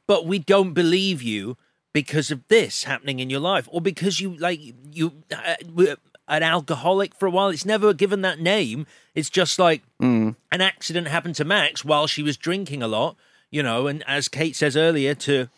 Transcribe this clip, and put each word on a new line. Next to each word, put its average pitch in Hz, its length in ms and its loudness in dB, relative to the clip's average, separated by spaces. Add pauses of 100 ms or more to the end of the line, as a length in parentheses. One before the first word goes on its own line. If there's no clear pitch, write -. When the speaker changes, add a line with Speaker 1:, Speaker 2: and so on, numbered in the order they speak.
Speaker 1:
"But 170 200 4
we 196 120 0
don't 190 340 4
believe 175 500 2
you 107 340 -4 (340)
because 147 400 -2
of 131 160 -10
this - 360 2
happening 135 360 -6
in 131 120 -4
your 139 100 -2
life, 170 300 0
or 170 100 -4
because 180 400 -2
you, 185 160 -8
like, 170 220 -2 (340)
you, 160 300 -4 (120)
uh, - 200 -2 (180)
were 165 240 2 (300)
an 156 160 0
alcoholic 165 720 0
for 196 100 -2
a 185 60 0
while." 196 180 2
It's 160 160 -6
never 208 280 4
given 196 280 0
that 175 180 -2
name. 165 460 0 (300)
It's 156 160 -2
just 175 260 0
like, 170 240 4 (180)
Speaker 2:
Hmm. 113 320 4 (200)
Speaker 1:
an 180 100 0
accident 175 460 -4
happened 165 300 -4
to 151 80 0
Max 160 380 0
while 147 220 2
she 151 160 -4
was 147 160 -2
drinking 156 460 -6
a 113 40 -2
lot. 113 280 -2 (360)
You 147 120 -2
know, 127 240 0
and 143 180 -6
as 139 220 -2
Kate 151 280 -4
says 143 220 0
earlier 151 380 2
to, 131 420 0